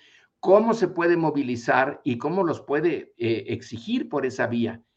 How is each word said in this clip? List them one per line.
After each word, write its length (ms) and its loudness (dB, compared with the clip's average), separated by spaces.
cómo 340 6
se 140 0
puede 300 2
movilizar 880 0
y 140 -2
cómo 260 -2
los 180 -2
puede, 560 -2
eh, 300 -2
exigir 600 -6
por 160 -4
esa 220 -2
vía, 340 -2